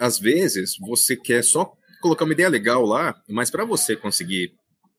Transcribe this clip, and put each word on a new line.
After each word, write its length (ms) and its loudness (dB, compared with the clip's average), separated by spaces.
às 180 0
vezes, 600 0
você 360 -2
quer 280 0
só 320 0
colocar 240 2
uma 100 0
ideia 140 2
legal 360 2
lá, 440 -2
mas 240 -2
pra 120 -4
você 300 -2
conseguir, 580 -6